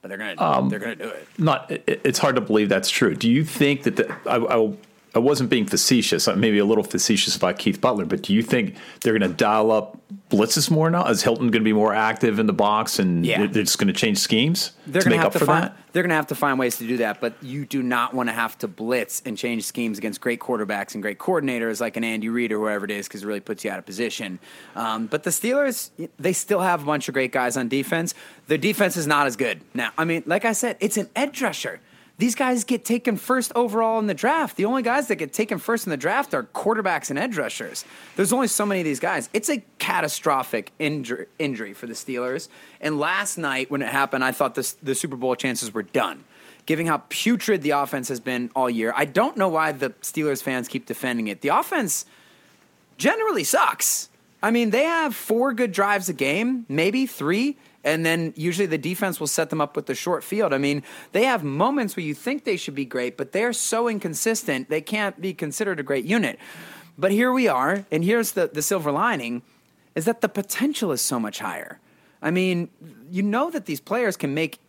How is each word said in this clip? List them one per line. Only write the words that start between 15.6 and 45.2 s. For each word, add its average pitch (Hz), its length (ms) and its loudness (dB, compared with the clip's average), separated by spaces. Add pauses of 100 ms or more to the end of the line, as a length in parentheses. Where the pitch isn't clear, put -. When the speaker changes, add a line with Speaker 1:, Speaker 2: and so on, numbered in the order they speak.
Speaker 2:
that? - 120 -8 (160)
Speaker 1:
they're 175 100 2
gonna 175 120 2
have 151 140 0
to 143 60 -2
find 135 240 2
ways 123 200 0
to 117 80 -8
do 123 100 0
that, 113 240 -2
but 117 220 -2
you 139 240 -8
do 139 160 -2
not 123 320 0
wanna 120 180 0
have 113 280 -2
to 110 80 -4
blitz 113 580 -2
and 113 100 -6
change 117 280 -4
schemes 113 340 -4
against 110 240 -6
great 120 180 -2
quarterbacks 104 540 -4
and 104 80 -6
great 101 160 -6
coordinators 123 600 0
like 117 200 -4
an 117 60 -2
Andy 110 260 -2
Reid 117 200 0
or 107 100 0
whoever 104 260 -2
it 101 40 -6
is, 101 160 -6
'cause 101 160 -12
it 101 40 -8
really 104 140 -4
puts - 260 -10
you 131 40 -2
out 92 80 -6
of - 60 -12
position. 101 540 -6 (360)
Um, 113 340 -2
but - 160 -4
the 180 60 0
Steelers, 254 600 0 (280)
they 185 140 0
still 190 280 0
have 175 220 2
a 143 40 -6
bunch 147 220 0
of 135 40 -6
great 127 200 0
guys 123 260 0
on 123 100 -2
defense. 151 460 0 (340)
Their 151 80 2
defense 190 400 2
is 160 100 -2
not 147 200 4
as 120 100 -2
good 107 240 0 (140)
now. 117 240 -2
I 160 80 2
mean, 165 180 0
like 190 220 0
I 226 60 2
said, 233 280 -2
it's 202 160 0
an 208 180 -2
edge 277 280 -2
rusher. 131 380 -6 (380)
These 220 180 2
guys 254 260 2
get 233 220 -2
taken 226 320 0
first 254 400 0
overall 226 420 2
in 214 80 0
the 196 80 0
draft. 277 420 0
The 190 100 0
only 254 160 0
guys 240 260 0
that 202 80 0
get 147 160 -6
taken 214 260 -2
first 226 280 -2
in 190 40 -4
the 151 60 -2
draft 185 380 -2
are 127 100 -2
quarterbacks 196 640 -2
and 139 80 -2
edge 220 180 -2
rushers. - 480 -6 (300)
There's 180 180 2
only 247 140 2
so - 180 0
many 202 160 0
of 170 40 -2
these 143 160 -2
guys. 175 320 -2
It's 226 160 -2
a 285 160 -2 (160)
catastrophic 143 960 -2
injur-, 143 480 -4 (140)
injury 113 320 -4
for 123 140 -14
the 113 80 -10
Steelers. 123 540 -6 (320)
And 151 200 -2
last 190 380 -2
night 135 340 -4
when 139 100 -2
it 113 60 -4
happened, 139 340 0
I 131 80 2
thought 127 240 0
the, - 180 -4 (100)
the 131 120 -2
Super 135 220 -4
Bowl 127 180 0